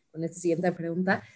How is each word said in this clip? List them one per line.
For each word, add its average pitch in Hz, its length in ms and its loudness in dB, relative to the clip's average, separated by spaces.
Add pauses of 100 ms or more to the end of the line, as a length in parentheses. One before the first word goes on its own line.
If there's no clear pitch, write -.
(120)
con 160 120 -6
esta 165 160 -6
siguiente 175 320 2
pregunta. 180 520 0 (120)